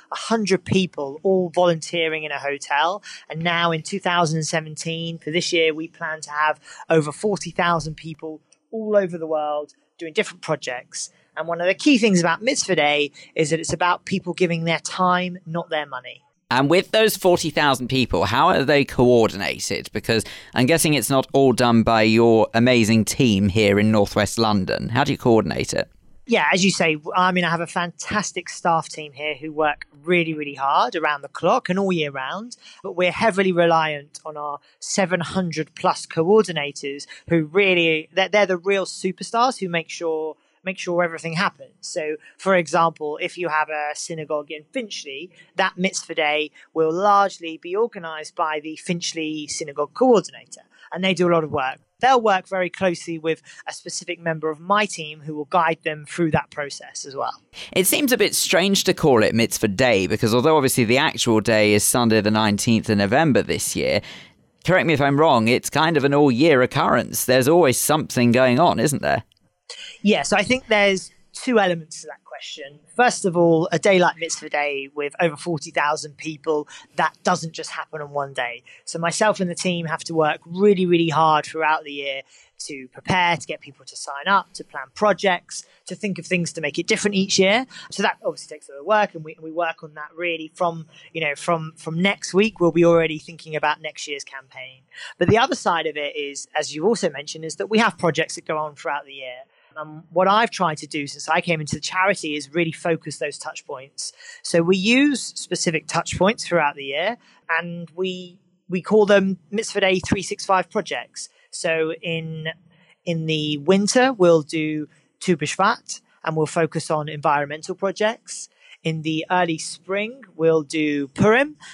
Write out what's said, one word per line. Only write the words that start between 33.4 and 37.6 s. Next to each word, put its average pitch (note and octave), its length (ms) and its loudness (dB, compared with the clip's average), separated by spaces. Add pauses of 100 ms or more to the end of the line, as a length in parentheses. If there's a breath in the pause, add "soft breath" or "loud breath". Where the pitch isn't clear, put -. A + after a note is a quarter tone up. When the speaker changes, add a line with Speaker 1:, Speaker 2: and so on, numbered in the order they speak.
Speaker 1:
reliant D#3+ 760 2
on D3+ 100 -12
our D3 220 -8 (200 soft breath)
seven F#3 420 -2
hundred D#3+ 540 -4
plus - 300 -2
coordinators D#3+ 1040 0 (240 loud breath)
who E3 140 2
really, E3 680 2